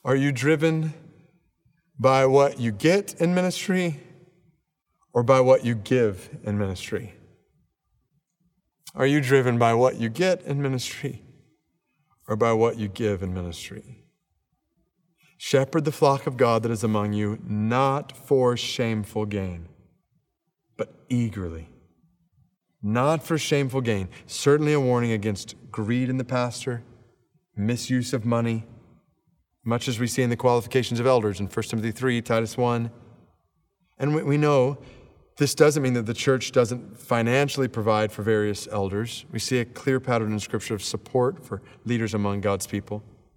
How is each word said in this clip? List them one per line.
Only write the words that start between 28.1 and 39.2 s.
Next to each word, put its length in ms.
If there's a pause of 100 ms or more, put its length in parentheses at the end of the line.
of 120
money, 400 (1000)
much 240
as 120
we 80
see 160
in 80
the 40
qualifications 640
of 60
elders 340
in 80
First 220
Timothy 220
three, 280
Titus 380
one. 320 (1120)
And 160
we, 80
we 140
know 420 (580)
this 160
doesn't 300
mean 100
that 140
the 80
church 360
doesn't 480
financially 680
provide 440
for 120
various 480
elders. 600